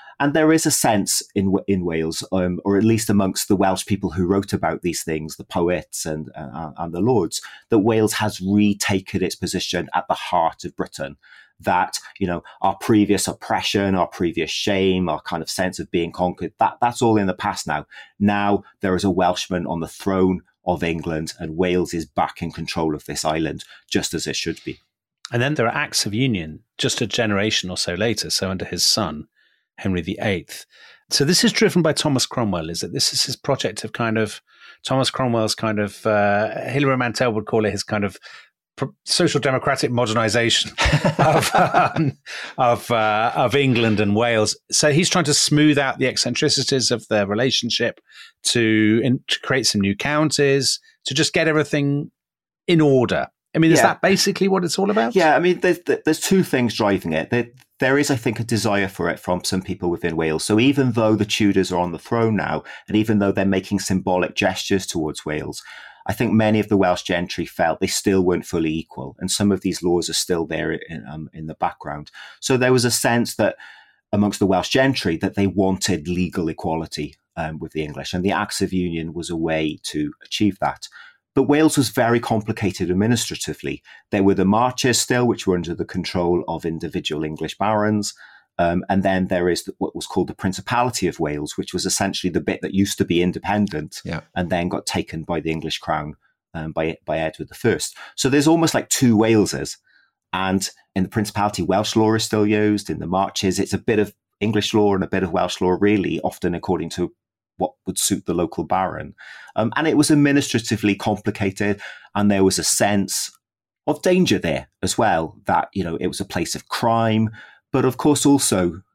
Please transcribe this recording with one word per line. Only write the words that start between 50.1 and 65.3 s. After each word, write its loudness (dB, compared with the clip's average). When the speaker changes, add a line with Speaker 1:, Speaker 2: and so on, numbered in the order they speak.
Speaker 2:
to -4
just 0
get 2
everything 0
in 6
order. 4
I 0
mean, 6
is 6
Speaker 1:
Yeah. 6
Speaker 2:
that -4
basically 2
what 0
it's -4
all 0
about? 0
Speaker 1:
Yeah, 4
I 4
mean, 2
there's, 2
there's 0
two 4
things 0
driving 2
it. -2
There, 0
there 4
is, 2
I 2
think, -2
a -4
desire 0
for -2
it -4
from -2
some -2
people -4
within -2
Wales. 0
So 2
even 2
though 4
the 0
Tudors 2
are 0
on -2
the -8
throne 0
now, -2
and 0
even 2
though 2
they're 0
making 0
symbolic 0
gestures -2
towards -6
Wales, -6